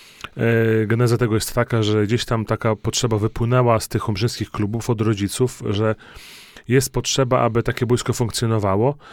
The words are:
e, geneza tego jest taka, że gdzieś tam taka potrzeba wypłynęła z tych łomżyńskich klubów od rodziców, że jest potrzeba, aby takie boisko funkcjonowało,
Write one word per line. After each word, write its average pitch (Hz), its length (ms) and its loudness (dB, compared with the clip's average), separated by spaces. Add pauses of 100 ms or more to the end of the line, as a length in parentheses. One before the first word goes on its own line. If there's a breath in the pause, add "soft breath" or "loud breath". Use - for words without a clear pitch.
(380 loud breath)
e, 113 500 2
geneza 113 300 4
tego 110 180 2
jest - 200 -2
taka, 117 280 0
że 107 200 2
gdzieś 107 220 0
tam 113 200 -2
taka 110 300 -2
potrzeba 113 420 -2
wypłynęła 117 640 2
z - 80 -8
tych - 200 -4
łomżyńskich 107 440 -2
klubów 107 380 -4
od 113 120 0
rodziców, 107 680 -2
że 107 260 0 (720 loud breath)
jest 127 260 2
potrzeba, 127 460 0
aby 117 240 2
takie 120 220 -2
boisko 117 280 0
funkcjonowało, 113 840 0 (180 loud breath)